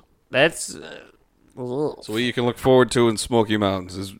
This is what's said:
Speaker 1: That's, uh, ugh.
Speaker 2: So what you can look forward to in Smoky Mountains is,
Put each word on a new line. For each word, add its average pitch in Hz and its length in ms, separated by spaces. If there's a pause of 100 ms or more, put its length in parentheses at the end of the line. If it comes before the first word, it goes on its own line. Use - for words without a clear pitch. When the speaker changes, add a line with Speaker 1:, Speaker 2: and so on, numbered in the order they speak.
(300)
Speaker 1:
That's, 143 460
uh, - 240 (580)
ugh. 131 460
Speaker 2:
So 107 100
what 113 80
you 123 100
can 120 140
look 120 120
forward 127 340
to 120 180
in 107 80
Smoky 110 400
Mountains 92 400
is, 98 220